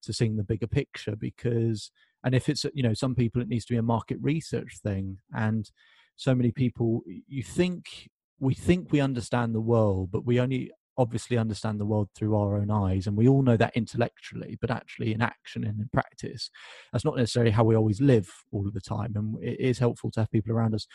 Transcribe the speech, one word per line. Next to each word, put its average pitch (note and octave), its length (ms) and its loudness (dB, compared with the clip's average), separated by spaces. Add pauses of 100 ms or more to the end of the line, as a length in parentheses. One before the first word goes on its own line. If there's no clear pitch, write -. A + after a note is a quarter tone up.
to - 100 -8
seeing A2 240 0
the G#2+ 80 -2
bigger A2+ 240 -4
picture. - 480 -4
Because, A#2 720 -2 (320)
and B2+ 140 2
if B2 120 0
it's, D3+ 240 -2
you C3+ 120 -2
know, A2+ 100 4
some C3 220 -2
people, B2 260 2
it A#2 60 -4
needs A2+ 160 -2
to - 100 -4
be A#2 40 2
a A2+ 40 0
market A#2 380 0
research - 600 -4
thing. G2 380 -4 (160)
And A2 340 -2 (460)
so - 220 0
many B2 160 2
people, A#2+ 520 0
y-, F2+ 220 -14
you C#3 160 -8
think, - 680 -4 (280)
we C3 160 0
think - 380 0
we D3 80 4
understand A#2+ 560 0
the A2 40 0
world, G#2+ 520 4
but G#2+ 120 -2
we A#2+ 140 4
only B2+ 320 0 (280)
obviously A#2 400 0
understand A2 420 -2
the G#2 60 -2
world G#2+ 280 2
through G#2+ 220 0
our G#2 200 2
own G#2 140 0
eyes. F#2+ 360 2
And G2+ 100 -2
we A2+ 100 6
all C3+ 160 6
know B2 140 6
that A2+ 180 2
intellectually, - 840 -4
but A#2 100 -2
actually - 440 -4
in A2 80 -2
action - 420 -6
and G#2+ 160 -4
in A2 100 -6
practice, - 600 -4 (420)
that's B2 120 -2
not D3+ 120 0
necessarily A#2+ 340 2
how A2 140 4
we A2+ 100 6
always G#2+ 280 2
live B2 280 4 (220)
all G2+ 140 -2
of G2+ 80 -6
the G2 60 -6
time. G#2+ 360 -6
And G#2+ 260 -4
it A#2+ 160 -4
is B2+ 200 0
helpful A#2+ 340 0
to - 80 -2
have A2 100 0
people A2 220 0
around A2+ 220 2
us G#2 200 -6